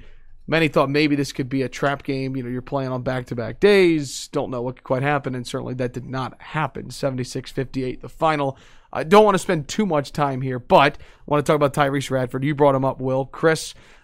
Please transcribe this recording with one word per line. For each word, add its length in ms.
many 220
thought 220
maybe 260
this 160
could 160
be 140
a 60
trap 360
game. 320
You 80
know, 60
you're 120
playing 300
on 100
back-to-back 580
days, 680
don't 220
know 120
what 140
could 80
quite 180
happen, 320
and 100
certainly 300
that 200
did 100
not 360
happen. 500
Seventy-six 600
fifty-eight, 520
the 60
final. 480
I 100
don't 220
wanna 140
spend 280
too 180
much 280
time 300
here, 180
but 360
I 300
wanna 160
talk 140
about 180
Tyrese 360
Radford. 340
You 100
brought 220
him 80
up, 160
Will. 260
Chris, 480